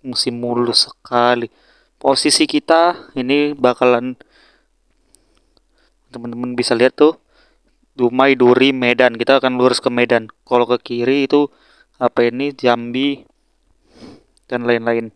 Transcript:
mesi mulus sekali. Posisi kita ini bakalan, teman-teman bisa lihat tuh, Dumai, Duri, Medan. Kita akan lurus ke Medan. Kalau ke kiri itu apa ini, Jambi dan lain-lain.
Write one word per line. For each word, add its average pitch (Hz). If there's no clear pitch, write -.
mesi 123
mulus 120
sekali. 120
Posisi 139
kita 165
ini 143
bakalan, 123
teman-teman 120
bisa 120
lihat 127
tuh, 156
Dumai, 127
Duri, 123
Medan. 123
Kita 135
akan 127
lurus 123
ke 123
Medan. 120
Kalau 123
ke 120
kiri 131
itu 147
apa 123
ini, 131
Jambi 127
dan 120
lain-lain. 117